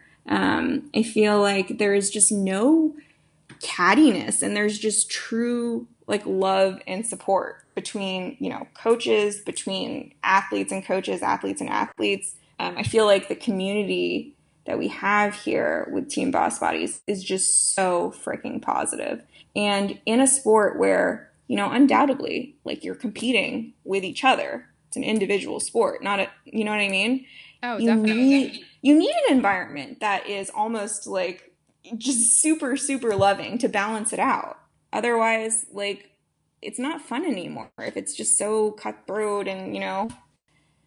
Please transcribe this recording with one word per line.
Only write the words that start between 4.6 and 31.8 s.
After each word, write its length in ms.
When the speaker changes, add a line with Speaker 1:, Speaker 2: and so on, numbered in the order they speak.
Speaker 1:
just 320
true, 800
like, 200
love 600
and 200
support 580
between, 640
you 100
know, 260
coaches, 640
between 760
athletes 480
and 140
coaches, 380
athletes 380
and 80
athletes. 640
Um, 180
I 60
feel 220
like 220
the 80
community 1000
that 120
we 120
have 440
here 580
with 180
Team 200
Boss 300
Bodies 480
is 160
just 500
so 380
freaking 500
positive. 640
And 500
in 140
a 80
sport 500
where, 540
you 80
know, 160
undoubtedly, 920
like, 200
you're 120
competing 800
with 200
each 200
other. 440
It's 100
an 60
individual 560
sport, 440
not 160
a, 100
you 180
know 80
what 100
I 80
mean? 360
Speaker 2:
Oh, 160
Speaker 1:
You 60
Speaker 2:
definitely. 440
Speaker 1:
need, 360
you 160
need 160
an 80
environment 680
that 260
is 220
almost, 580
like, 460